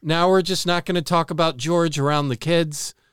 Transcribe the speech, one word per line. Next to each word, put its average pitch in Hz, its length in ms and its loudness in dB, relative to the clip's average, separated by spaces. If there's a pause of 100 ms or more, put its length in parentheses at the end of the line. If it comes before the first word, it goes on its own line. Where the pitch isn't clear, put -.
Now 170 260 2
we're 185 140 4
just 175 240 -4
not 175 180 0
gonna 175 180 -2
talk - 280 0
about 160 280 0
George 160 400 0
around 147 300 0
the 123 80 -2
kids. 160 580 -2 (180)